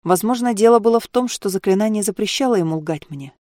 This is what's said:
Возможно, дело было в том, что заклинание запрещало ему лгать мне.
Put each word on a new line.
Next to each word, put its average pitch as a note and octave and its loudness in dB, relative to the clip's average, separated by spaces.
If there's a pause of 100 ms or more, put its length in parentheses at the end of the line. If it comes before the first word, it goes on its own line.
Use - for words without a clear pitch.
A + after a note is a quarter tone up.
Возможно, A#3 0
дело A3+ 6
было A3+ 2
в - -8
том, B3 -2
что - -6
заклинание G3+ 0
запрещало A3 -2
ему D#3+ 0
лгать D#3 -8
мне. C#3 -14